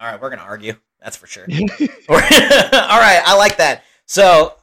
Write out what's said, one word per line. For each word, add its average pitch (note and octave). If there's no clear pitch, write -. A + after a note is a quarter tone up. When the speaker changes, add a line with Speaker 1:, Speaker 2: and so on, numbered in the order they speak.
Speaker 1:
All A#2
right, G#2
we're C3
gonna A2
argue. G#2+
That's A2
for -
sure. -
Speaker 2:
<laughs> -
Speaker 1:
<laughs> G3
All D#3+
right, A3
I F#3+
like G3+
that. C#3+
So, F3